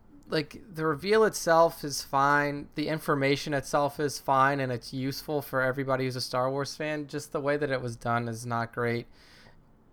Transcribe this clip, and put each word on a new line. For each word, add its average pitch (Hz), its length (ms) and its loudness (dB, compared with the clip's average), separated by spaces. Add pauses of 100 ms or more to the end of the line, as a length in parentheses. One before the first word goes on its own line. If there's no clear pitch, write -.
(280)
Like, 151 320 -4 (140)
the 156 140 -2
reveal 185 360 4
itself 165 600 4
is 143 180 -6
fine. 143 720 2
The 147 140 -4
information 147 640 0
itself 143 460 0
is 147 180 -2
fine, 139 420 4
and 131 120 -2
it's 120 200 -6
useful 135 520 -4
for 131 180 -2
everybody 131 440 0
who's 127 100 -4
a 127 60 -4
Star 127 280 -2
Wars 139 260 -4
fan. 151 300 -4
Just 143 260 -10
the 160 80 -4
way 143 180 0
that 147 120 -2
it 131 100 0
was 120 160 -6
done 117 320 -2
is 113 160 -8
not 117 300 -4
great. 117 320 -2 (880)